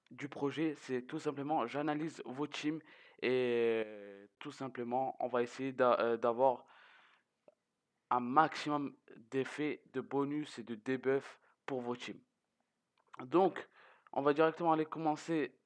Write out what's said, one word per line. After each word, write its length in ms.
du 160
projet, 480
c'est 280
tout 140
simplement 480
J'analyse 600
vos 200
teams. 360
Et, 640
euh, 420
tout 140
simplement, 680
on 80
va 140
essayer 280
d'a-, 300
euh, 160
d'avoir 480
un 100
maximum 760
d'effets, 500
de 80
bonus 580
et 40
de 120
debuffs 640
pour 140
vos 160
teams. 240
Donc, 440
on 120
va 100
directement 400
aller 120
commencer 800